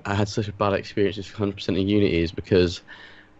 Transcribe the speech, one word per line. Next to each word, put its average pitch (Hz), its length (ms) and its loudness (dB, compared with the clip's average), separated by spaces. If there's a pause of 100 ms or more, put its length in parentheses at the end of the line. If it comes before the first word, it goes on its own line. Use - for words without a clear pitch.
I 101 100 0
had 101 120 2
such 104 220 -4
a 95 40 -8
bad 101 200 2
experience 101 420 -2
with 98 160 -12
hundred 101 240 -4
percent 98 220 -2
in 95 100 0
Unity 101 340 4
is 82 120 -2
because 90 480 2 (580)